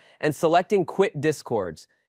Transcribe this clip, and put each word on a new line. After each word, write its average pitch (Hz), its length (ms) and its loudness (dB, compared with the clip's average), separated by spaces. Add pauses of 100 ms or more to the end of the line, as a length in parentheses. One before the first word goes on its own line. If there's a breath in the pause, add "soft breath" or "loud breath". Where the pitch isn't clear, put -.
(200 soft breath)
and 151 140 0
selecting 180 500 2
Quit - 360 -2
Discords. 113 680 -4 (220)